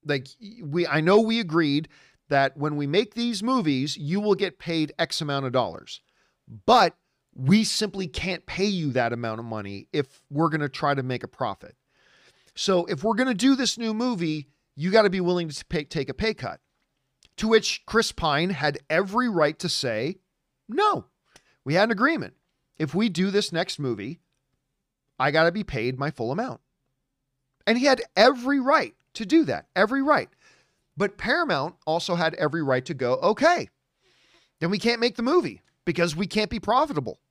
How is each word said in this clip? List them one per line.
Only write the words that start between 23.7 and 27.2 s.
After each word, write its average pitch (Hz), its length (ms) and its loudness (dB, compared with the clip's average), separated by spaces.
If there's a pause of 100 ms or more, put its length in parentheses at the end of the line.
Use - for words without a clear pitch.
movie, 123 400 -6 (1000)
I 135 120 2
gotta 160 200 4
be 196 120 -4
paid 123 340 -4
my 143 140 -4
full 117 200 -4
amount." 196 300 -6 (1040)